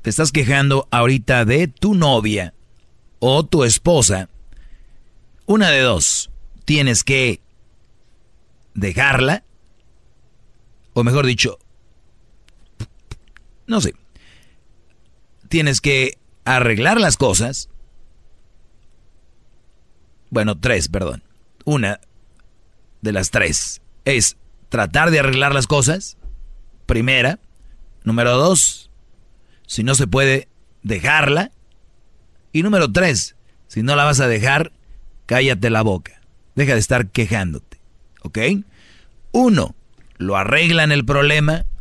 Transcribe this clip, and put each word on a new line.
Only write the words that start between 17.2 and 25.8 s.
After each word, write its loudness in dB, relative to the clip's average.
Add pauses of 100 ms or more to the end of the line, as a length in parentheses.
Bueno, 0
tres, -2
perdón. -6 (420)
Una -2 (1000)
de -4
las -2
tres -4 (240)
es 0 (320)
tratar 0
de 4
arreglar 0
las 0
cosas, 0 (680)